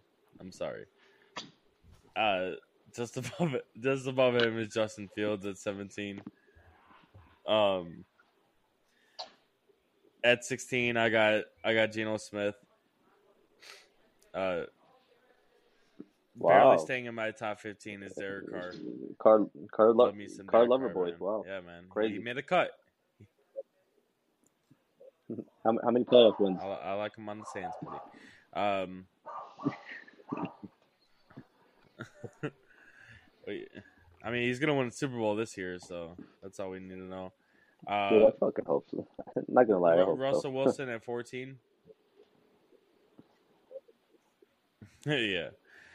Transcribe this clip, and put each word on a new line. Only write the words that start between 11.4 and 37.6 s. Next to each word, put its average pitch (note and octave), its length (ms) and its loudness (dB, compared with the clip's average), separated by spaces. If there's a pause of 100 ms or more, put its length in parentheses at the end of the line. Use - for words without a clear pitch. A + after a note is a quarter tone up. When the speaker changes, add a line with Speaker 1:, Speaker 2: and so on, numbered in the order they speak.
Speaker 1:
I A2+ 120 2
got A2 180 2
Geno G#2+ 240 -4
Smith. G#2 380 -4 (1800)
Uh, F#2 300 -4 (1800)
barely G2 380 8
Speaker 2:
Wow. - 0 -
Speaker 1:
staying B2 300 -4
in A#2 80 -10
my A2 160 -4
top G#2+ 300 -8
fifteen G2+ 420 -12
is G2 120 -14
Derek G2 360 -8
Carr. F2+ 220 -8 (460)
Speaker 2:
Carr, A2 280 6 (260)
Carr, A2 200 6
Lo-, A#2 140 6
Speaker 1:
Love G2+ 100 -2
me G2+ 120 -12
some G2 180 -16
Speaker 2:
Carr A2+ 140 6
Speaker 1:
Derek A#2+ 100 6
Speaker 2:
Lover C3 180 2
Speaker 1:
Carr, F2+ 60 -8
Speaker 2:
Boy. F2+ 180 -2
Speaker 1:
man. E2 60 -16
Speaker 2:
Wow. F#2+ 280 -4
Speaker 1:
Yeah, F#2+ 140 -10
man. F2 280 -18
Speaker 2:
Crazy. G#2+ 260 -2
Speaker 1:
He G#2+ 40 -8
made A#2+ 180 -8
a C#3+ 60 -6
cut. D#3+ 300 0 (3000)
Speaker 2:
How, A2+ 80 4 (100)
how A#2+ 80 0
many A#2+ 140 2
playoff A#2 340 8
wins? F#2+ 240 2
Speaker 1:
I, F#2+ 40 -6
I F#2+ 280 -6
like G#2 220 -6
him G#2+ 140 -14
on G#2 80 -10
the G#2 80 -16
Saints, F2+ 360 -10
buddy. - 160 -12 (540)
Um, F#2 540 -4 (3250)
<laughs> D3 100 -8 (920)
wait, G2 220 -10 (560)
I A2 60 -8
mean, A#2+ 120 -2
he's B2 160 0
gonna D3 160 0
win C3 140 0
the A2+ 60 -10
Super C3 220 -4
Bowl G#2+ 200 0
this A2 200 -4
year, F2+ 220 -6
so F2 380 -12 (260)
that's G2 180 -14
all F#2+ 100 -8
we F#2 100 -10
need F#2 160 -14
to F#2 60 -12
know. F#2 300 -12 (540)